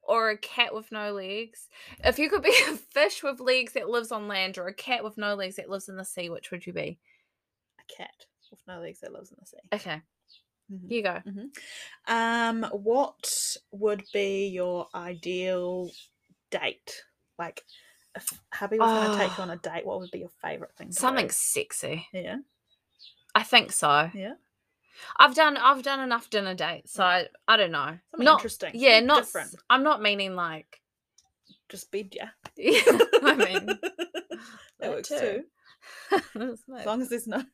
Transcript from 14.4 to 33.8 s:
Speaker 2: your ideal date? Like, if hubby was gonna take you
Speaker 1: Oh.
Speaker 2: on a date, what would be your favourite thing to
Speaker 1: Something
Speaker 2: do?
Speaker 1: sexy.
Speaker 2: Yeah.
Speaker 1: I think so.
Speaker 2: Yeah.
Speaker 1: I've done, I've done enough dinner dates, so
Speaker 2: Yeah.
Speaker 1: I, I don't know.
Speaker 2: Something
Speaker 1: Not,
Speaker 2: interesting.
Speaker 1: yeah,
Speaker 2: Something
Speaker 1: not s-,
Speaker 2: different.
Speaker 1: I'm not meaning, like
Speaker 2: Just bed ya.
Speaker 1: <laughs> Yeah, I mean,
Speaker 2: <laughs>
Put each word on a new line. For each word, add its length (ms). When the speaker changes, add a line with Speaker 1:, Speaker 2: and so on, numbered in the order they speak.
Speaker 2:
your 460
ideal 960
date? 520
Like, 240
if 100
hubby 260
was 100
gonna 300
take 120
you 80
Speaker 1:
Oh. 40
Speaker 2:
on 80
a 60
date, 280
what 160
would 100
be 100
your 100
favourite 340
thing 120
to 60
Speaker 1:
Something 320
Speaker 2:
do? 60
Speaker 1:
sexy. 800
Speaker 2:
Yeah. 260
Speaker 1:
I 120
think 260
so. 420
Speaker 2:
Yeah. 200
Speaker 1:
I've 200
done, 200
I've 280
done 160
enough 300
dinner 240
dates, 400
so 100
Speaker 2:
Yeah. 220
Speaker 1:
I, 80
I 20
don't 140
know. 260
Speaker 2:
Something 140
Speaker 1:
Not, 160
Speaker 2:
interesting. 340
Speaker 1:
yeah, 220
Speaker 2:
Something 100
Speaker 1:
not 140
s-, 60
Speaker 2:
different. 280
Speaker 1:
I'm 140
not 180
meaning, 320
like 460
Speaker 2:
Just 240
bed 200
ya. 120
Speaker 1:
<laughs> 140
Yeah, 240
I 140
mean, 300
Speaker 2:
<laughs> 160